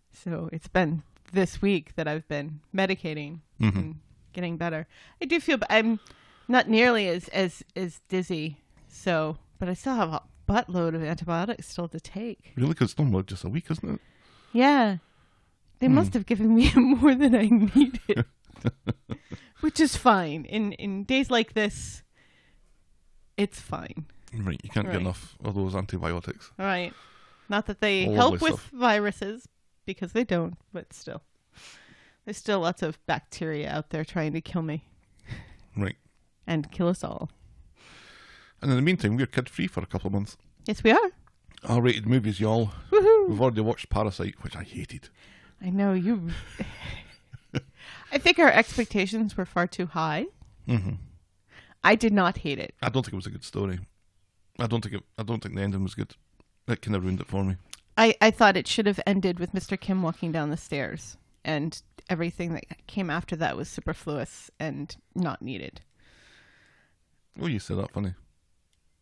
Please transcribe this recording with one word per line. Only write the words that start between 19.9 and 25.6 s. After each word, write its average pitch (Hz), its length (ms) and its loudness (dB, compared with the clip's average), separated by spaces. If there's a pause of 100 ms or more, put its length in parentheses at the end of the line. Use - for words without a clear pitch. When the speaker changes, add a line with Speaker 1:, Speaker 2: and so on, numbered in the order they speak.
Speaker 1:
fine. 170 480 2
In, 208 280 -4
in 196 320 -6
days 262 260 0
like 226 240 0
this, - 480 -4 (1300)
it's 202 240 -4
fine. - 460 -12 (280)
Speaker 2:
Right, 95 300 -4
you 107 60 -14
can't 104 180 -2
Speaker 1:
Right. 104 60 -4
Speaker 2:
get 90 80 -4
enough - 420 -8
of 104 100 -4
those 95 220 -2